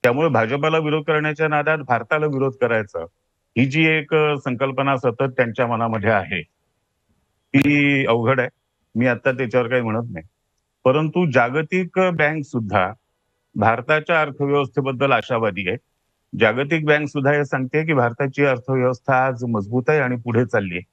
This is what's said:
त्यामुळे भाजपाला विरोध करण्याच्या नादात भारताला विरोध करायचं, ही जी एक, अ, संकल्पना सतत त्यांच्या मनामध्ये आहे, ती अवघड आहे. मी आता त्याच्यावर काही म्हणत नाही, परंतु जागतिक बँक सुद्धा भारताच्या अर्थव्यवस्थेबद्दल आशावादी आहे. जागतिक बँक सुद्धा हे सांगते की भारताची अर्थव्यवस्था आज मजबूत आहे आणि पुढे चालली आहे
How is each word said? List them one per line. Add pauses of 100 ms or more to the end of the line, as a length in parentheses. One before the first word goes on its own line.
त्यामुळे
भाजपाला
विरोध
करण्याच्या
नादात
भारताला
विरोध
करायचं, (540)
ही
जी
एक,
अ, (100)
संकल्पना
सतत
त्यांच्या
मनामध्ये
आहे, (1120)
ती
अवघड
आहे. (460)
मी
आता
त्याच्यावर
काही
म्हणत
नाही, (600)
परंतु
जागतिक
बँक
सुद्धा (640)
भारताच्या
अर्थव्यवस्थेबद्दल
आशावादी
आहे. (640)
जागतिक
बँक
सुद्धा
हे
सांगते
की
भारताची
अर्थव्यवस्था
आज
मजबूत
आहे
आणि
पुढे
चालली
आहे